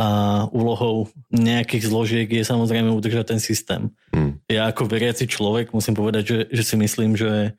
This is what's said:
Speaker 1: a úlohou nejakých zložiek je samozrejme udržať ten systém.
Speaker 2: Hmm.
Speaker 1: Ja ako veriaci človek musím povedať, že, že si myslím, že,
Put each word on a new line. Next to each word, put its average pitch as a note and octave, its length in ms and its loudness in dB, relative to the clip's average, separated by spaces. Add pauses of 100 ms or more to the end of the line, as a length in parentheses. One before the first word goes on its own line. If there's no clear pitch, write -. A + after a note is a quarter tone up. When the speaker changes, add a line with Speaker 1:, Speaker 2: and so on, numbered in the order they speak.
Speaker 1:
a G#2 480 2
úlohou A2+ 640 0 (160)
nejakých A#2 560 2
zložiek A2 400 0
je A2+ 160 0
samozrejme A2+ 480 0
udržať A2+ 480 0
ten - 0 -
systém. - 560 -4 (160)
Speaker 2:
Hmm. D2 400 -2
Speaker 1:
Ja A2 240 0
ako A2+ 160 -2
veriaci A2+ 400 0
človek A2 400 -2
musím A2 240 0
povedať, G#2+ 320 0
že, A2+ 140 0 (100)
že A#2 160 0
si - 160 -2
myslím, A2 320 2
že, G#2+ 460 0